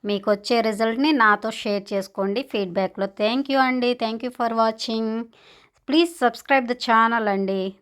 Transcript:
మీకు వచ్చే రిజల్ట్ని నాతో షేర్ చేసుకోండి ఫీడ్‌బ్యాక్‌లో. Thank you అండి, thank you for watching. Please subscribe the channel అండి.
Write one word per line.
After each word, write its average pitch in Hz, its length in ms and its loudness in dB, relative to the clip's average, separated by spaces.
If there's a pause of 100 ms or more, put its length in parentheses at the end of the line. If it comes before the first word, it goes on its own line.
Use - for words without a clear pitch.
మీకు 202 260 -2
వచ్చే 208 220 -2 (120)
రిజల్ట్ని 226 420 0 (120)
నాతో 208 280 4 (100)
షేర్ 202 320 -2
చేసుకోండి 196 480 -4 (120)
ఫీడ్‌బ్యాక్‌లో. 190 540 -4 (140)
Thank 233 320 0
you 269 160 2
అండి, 247 220 0 (120)
thank 226 240 -4
you 247 120 -6
for 233 120 0 (120)
watching. 226 440 -2 (840)
Please 330 240 4 (120)
subscribe 254 480 2
the 247 140 -4
channel 226 480 2
అండి. 190 280 -2 (200)